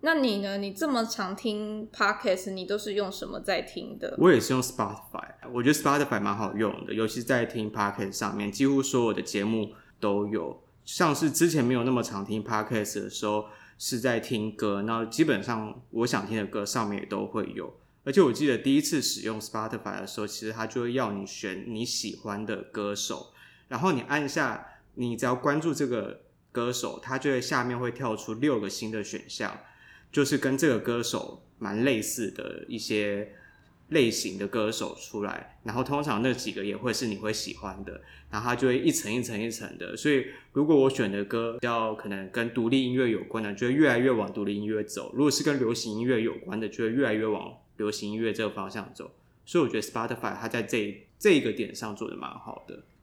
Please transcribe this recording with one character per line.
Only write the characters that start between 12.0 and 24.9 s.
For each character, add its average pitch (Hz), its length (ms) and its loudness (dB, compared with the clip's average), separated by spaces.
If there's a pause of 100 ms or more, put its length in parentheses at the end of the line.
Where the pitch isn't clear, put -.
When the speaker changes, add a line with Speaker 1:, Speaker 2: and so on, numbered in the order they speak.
Speaker 2:
常 104 240 -4
听 104 200 -4
Podcast 107 560 -2
的 101 100 -6
时 - 160 -4
候， 107 200 0 (300)
是 - 220 -4
在 117 220 2
听 107 340 -4
歌， 101 280 0
那 113 240 0
基 143 180 2
本 113 180 2
上 110 480 -6
我 117 160 0
想 113 180 0
听 107 120 -4
的 107 100 -2
歌 101 180 -4
上 107 240 -2
面 101 120 -2
也 - 60 -8
都 101 200 -4
会 104 300 -4
有。 90 180 -10 (300)
而 139 80 -2
且 196 100 8
我 127 100 8
记 131 140 0
得 127 100 4
第 135 200 4
一 147 40 6
次 143 220 0
使 - 200 -2
用 110 180 -4
Spotify 107 600 -6
的 98 60 -8
时 - 140 -8
候， 104 80 -4
其 - 180 -8
实 110 60 -4
它 110 120 -4
就 120 180 -2
会 120 100 -2
要 123 180 0
你 98 160 -6
选 98 400 -8
你 113 180 -4
喜 117 300 -4
欢 104 320 -6
的 104 160 -4
歌 101 320 -4
手， - 380 -8 (340)
然 123 140 -6
后 185 100 4
你 131 120 0
按 143 260 0
下， 131 360 -2 (300)